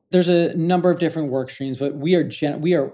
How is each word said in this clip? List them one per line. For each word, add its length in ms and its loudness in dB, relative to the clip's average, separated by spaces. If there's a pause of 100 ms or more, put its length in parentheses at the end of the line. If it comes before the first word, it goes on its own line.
(100)
there's 180 2
a 260 2
number 360 2
of 80 2
different 320 -2
work 200 -4
streams, 260 -8
but 200 -4
we 180 0
are 80 4
gen-, 380 -4
we 140 2
are, 200 0